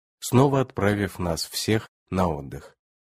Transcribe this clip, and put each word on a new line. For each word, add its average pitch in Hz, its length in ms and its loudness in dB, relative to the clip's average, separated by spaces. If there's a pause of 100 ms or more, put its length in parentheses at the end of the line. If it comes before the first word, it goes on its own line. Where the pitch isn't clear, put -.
(180)
снова 135 420 4
отправив 101 580 -2
нас 85 260 -4
всех - 460 -2 (200)
на 92 180 2
отдых. 69 480 -8 (340)